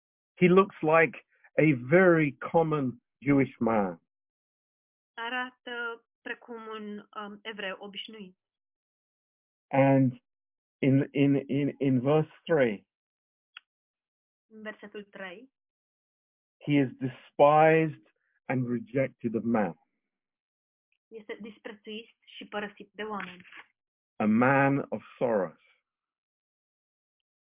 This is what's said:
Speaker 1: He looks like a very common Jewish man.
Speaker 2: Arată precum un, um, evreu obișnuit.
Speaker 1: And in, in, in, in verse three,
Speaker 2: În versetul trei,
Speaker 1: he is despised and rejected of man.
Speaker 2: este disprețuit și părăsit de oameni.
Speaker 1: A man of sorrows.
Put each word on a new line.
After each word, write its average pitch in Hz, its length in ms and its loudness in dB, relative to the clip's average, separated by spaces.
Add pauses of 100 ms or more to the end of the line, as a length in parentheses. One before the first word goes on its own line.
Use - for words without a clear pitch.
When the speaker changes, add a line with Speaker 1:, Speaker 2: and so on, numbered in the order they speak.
(400)
Speaker 1:
He 180 80 6
looks 190 320 4
like 156 460 2 (300)
a 151 200 4 (140)
very 165 480 4 (140)
common 151 500 0 (240)
Jewish 135 340 2
man. 104 420 0 (1120)
Speaker 2:
Arată 240 920 -8 (160)
precum 233 460 -14
un, 214 300 -12
um, 208 440 -14
evreu 202 380 -10
obișnuit. 202 580 -18 (1300)
Speaker 1:
And 135 500 2 (580)
in, 135 320 2
in, 139 240 2 (120)
in, 139 320 -4
in 131 220 0
verse 156 300 0 (120)
three, 127 420 -2 (1600)
Speaker 2:
În 220 120 -20
versetul 208 420 -16
trei, 196 480 -18 (1120)
Speaker 1:
he 147 80 -6
is 139 260 2
despised 151 1160 2 (300)
and 131 240 -4
rejected 120 680 -6
of 104 80 -4
man. 107 320 -2 (1300)
Speaker 2:
este 220 340 -16
disprețuit 220 720 -18 (100)
și - 220 -18
părăsit 208 460 -10
de 208 100 -12
oameni. 180 400 -12 (720)
Speaker 1:
A 107 100 -2
man 135 640 2
of 110 140 -8 (140)
sorrows. 104 420 -2 (1800)